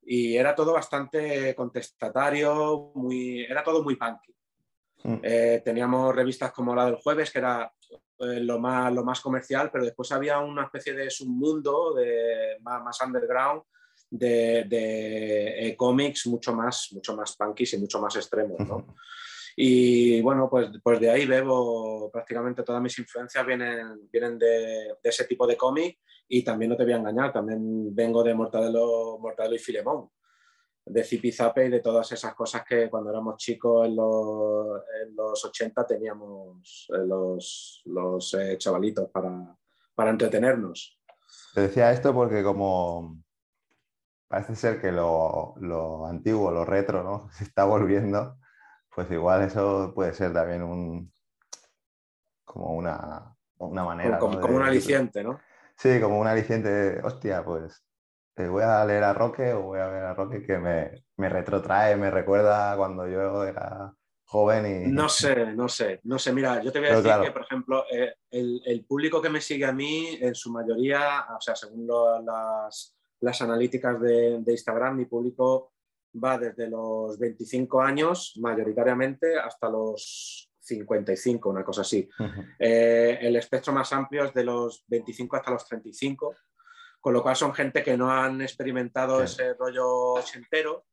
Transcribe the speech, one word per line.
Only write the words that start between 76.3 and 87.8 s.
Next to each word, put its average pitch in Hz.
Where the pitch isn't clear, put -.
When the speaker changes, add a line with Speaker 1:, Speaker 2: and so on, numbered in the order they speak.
Speaker 1:
desde 117
los 110
veinticinco 123
años, 151
mayoritariamente, 123
hasta 117
los -
cincuenta 104
y 95
cinco, 117
una 95
cosa 101
así. 98
Speaker 2:
Ujú. 98
Speaker 1:
Eh, 117
el 120
espectro -
más 135
amplio 139
es 139
de 123
los 120
veinticinco 120
hasta 127
los 117
treinta 113
y 107
cinco, 139
con 120
lo 123
cual 127
son 143
gente 143